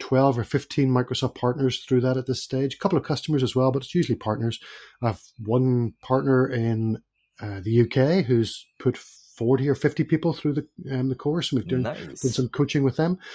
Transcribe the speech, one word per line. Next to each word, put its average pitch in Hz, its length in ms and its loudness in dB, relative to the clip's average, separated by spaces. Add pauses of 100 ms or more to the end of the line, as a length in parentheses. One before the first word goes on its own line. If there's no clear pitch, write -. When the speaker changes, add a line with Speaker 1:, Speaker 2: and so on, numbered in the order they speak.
Speaker 1:
twelve 131 380 2
or 113 60 0
fifteen 135 460 -2
Microsoft 127 460 0
partners 127 500 -2
through 127 160 2
that 127 160 0
at 131 80 -6
this 127 180 -4
stage. 135 300 -4
A - 40 -18
couple - 200 0
of - 80 -2
customers 147 380 -2
as 117 120 -2
well, 131 160 2
but 131 120 -2
it's - 120 -8
usually 123 220 0
partners. 117 420 -2 (420)
I've 113 200 -2 (160)
one 120 640 2
partner 131 480 2
in, 113 520 0 (380)
uh, 101 240 -10
the 110 80 -2
U 117 160 6
K 147 360 4
who's 113 440 0 (100)
put 123 200 0
forty 131 720 -2
or 131 60 4
fifty 151 280 0
people 160 300 0
through 147 200 -2
the, 135 140 -4 (240)
um, 131 160 -2
the 131 80 -2
course, 147 360 -4
and 123 100 2
we've - 80 -8
done, 127 140 0
Speaker 2:
Nice. - 380 -8
Speaker 1:
done 127 100 0
some 127 180 -2
coaching 143 340 0
with 131 140 2
them. 175 220 0 (160)